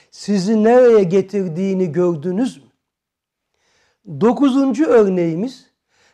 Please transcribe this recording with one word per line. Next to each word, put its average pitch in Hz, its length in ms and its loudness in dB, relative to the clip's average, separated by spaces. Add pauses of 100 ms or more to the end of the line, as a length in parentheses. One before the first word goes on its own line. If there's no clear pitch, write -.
(120)
sizi 208 520 -2
nereye 233 400 4
getirdiğini 185 880 -4
gördünüz 180 680 -4
mü? - 60 -20 (1600)
Dokuzuncu 262 640 0
örneğimiz, 190 800 0 (480)